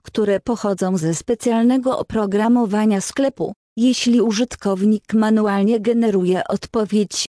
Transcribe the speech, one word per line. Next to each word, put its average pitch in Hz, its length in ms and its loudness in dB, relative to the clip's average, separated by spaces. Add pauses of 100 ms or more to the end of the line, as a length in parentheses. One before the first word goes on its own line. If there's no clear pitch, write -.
które 202 380 -2
pochodzą 190 580 -2
ze 160 180 -2
specjalnego 240 840 0
oprogramowania 214 1000 0
sklepu. 233 520 -4 (240)
Jeśli 240 440 2
użytkownik 208 920 -2
manualnie 214 680 2
generuje 196 680 0
odpowiedź 208 880 -2